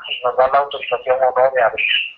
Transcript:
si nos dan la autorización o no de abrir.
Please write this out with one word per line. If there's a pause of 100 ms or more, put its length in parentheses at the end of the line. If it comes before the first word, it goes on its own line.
si
nos
dan
la
autorización
o
no
de
abrir. (320)